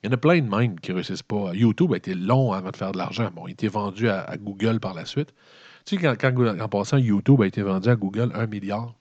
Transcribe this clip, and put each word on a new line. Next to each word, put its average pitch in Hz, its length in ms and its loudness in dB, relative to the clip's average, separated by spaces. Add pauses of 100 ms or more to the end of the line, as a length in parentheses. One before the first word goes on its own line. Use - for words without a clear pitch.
Il - 40 -6
y - 20 -2
en 127 40 2
a 127 40 0
plein 160 240 4
de 117 80 -2
même 104 300 0
qui - 120 -8
réussissent 90 320 -6
pas. 101 300 -4
YouTube 117 400 4
a 85 40 0
été 95 180 -6
long 110 380 2
avant 92 180 -6
de - 40 -12
faire 98 160 -6
de 92 60 -6
l'argent. 101 360 -4
Bon, 85 140 -14
il 90 40 -12
a - 20 -14
été 110 140 -4
vendu 104 420 -2
à, 95 120 -2
à - 160 -10
Google 104 420 -2
par 95 140 -8
la 135 120 -12
suite. - 280 -6 (520)
Tu 208 100 -4
sais, 180 60 -2
quand, 139 180 2
quand, 123 400 2
en 107 100 -6
passant, 101 280 0
YouTube 120 440 6
a 98 60 4
été 101 140 -2
vendu 95 280 0
à 120 60 6
Google 104 380 -2
un 110 140 -4
milliard 107 540 -6